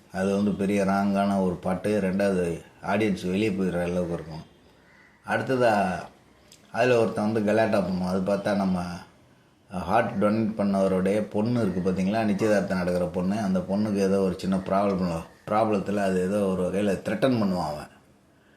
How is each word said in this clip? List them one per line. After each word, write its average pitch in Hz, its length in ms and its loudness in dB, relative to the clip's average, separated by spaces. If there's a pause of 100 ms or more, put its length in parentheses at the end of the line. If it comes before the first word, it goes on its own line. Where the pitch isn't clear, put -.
(120)
அது 98 220 0
வந்து 104 160 2
பெரிய 98 340 0
ராங்கான 98 580 2
ஒரு 90 120 0
பாட்டு. 95 460 -2
ரெண்டாவது, 92 600 0 (220)
ஆடியன்ஸ் 92 480 0
வெளியே 104 200 0
போயிடுற 90 320 -2
அளவுக்கு 87 320 -2
இருக்கும். 80 280 -10 (840)
அடுத்ததா, 117 580 2 (880)
அதுல 120 260 4
ஒருத்தன் 107 340 0
வந்து 110 120 0
கலாட்டா 107 340 2
பண்ணுவான். 92 280 -2
அது 95 140 0
பார்த்தா, 101 360 0
நம்ம 92 260 0 (880)
ஹார்ட் 98 540 0
டொனேட் 107 320 2
பண்ணவருடைய 98 720 0
பொண்ணு 117 300 0
இருக்கு 92 300 0
பாத்தீங்களா, 95 340 0
நிச்சயதார்த்தம் 101 540 2
நடக்கிற 90 280 0
பொண்ணு. 95 320 -2
அந்த 95 200 0
பொண்ணுக்கு 101 380 -2
ஏதோ 98 240 2
ஒரு 92 180 0
சின்ன 95 180 0
ப்ராப்ளம், 92 640 0 (280)
ப்ராப்ளத்துல 104 460 0
அது 95 260 2
ஏதோ 98 160 0
ஒரு 95 240 0
வகையில 95 280 0
த்ரெட்டன் 107 520 0
பண்ணுவான் 90 260 0
அவன். 76 200 -8 (680)